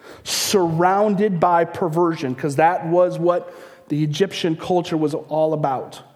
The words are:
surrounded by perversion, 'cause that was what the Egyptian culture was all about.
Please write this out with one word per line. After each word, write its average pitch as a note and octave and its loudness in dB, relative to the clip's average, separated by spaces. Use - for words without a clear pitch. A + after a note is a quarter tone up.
surrounded F#3 2
by E3+ 4
perversion, E3 -2
'cause C#3+ -4
that D#3+ 2
was E3+ 2
what F3 0
the D3+ -2
Egyptian D#3+ 0
culture F3 -2
was D3+ 0
all D#3 -2
about. C#3 -4